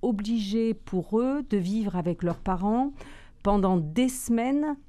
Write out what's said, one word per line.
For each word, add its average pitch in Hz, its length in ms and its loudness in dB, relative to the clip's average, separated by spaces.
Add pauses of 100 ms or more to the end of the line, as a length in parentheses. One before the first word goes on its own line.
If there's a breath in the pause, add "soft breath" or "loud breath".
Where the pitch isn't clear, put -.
obligé 220 720 0
pour 190 460 -2
eux 262 280 0
de 208 100 2
vivre 202 380 -2
avec 175 280 -2
leurs 170 160 -2
parents 214 540 0 (500 loud breath)
pendant 196 340 4
des 165 320 2
semaines 269 680 0 (140)